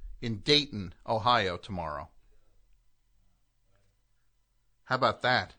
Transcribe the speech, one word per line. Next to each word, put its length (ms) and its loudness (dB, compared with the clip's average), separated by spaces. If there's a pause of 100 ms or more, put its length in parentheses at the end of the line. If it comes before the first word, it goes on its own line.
(220)
in 160 -2
Dayton, 560 0 (120)
Ohio 520 2
tomorrow. 500 -8 (2750)
How 100 -2
about 280 2
that? 360 2